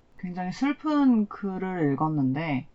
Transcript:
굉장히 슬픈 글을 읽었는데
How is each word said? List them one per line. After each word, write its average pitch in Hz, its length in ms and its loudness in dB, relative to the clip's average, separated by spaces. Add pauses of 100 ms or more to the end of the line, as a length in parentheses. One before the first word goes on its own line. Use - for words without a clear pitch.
(180)
굉장히 180 340 -6
슬픈 277 760 2
글을 185 680 -2
읽었는데 143 800 0